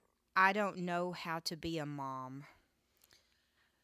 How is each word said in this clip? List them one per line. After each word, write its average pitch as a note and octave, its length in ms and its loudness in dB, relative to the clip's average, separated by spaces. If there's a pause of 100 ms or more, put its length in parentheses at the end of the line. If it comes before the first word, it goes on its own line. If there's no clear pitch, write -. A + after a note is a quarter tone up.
(340)
"I F#3+ 180 8
don't G3 260 0
know F3 340 0
how E3 280 -6
to E3 160 -6
be E3 220 -4
a D3 80 -2
mom." C3+ 580 -8 (1400)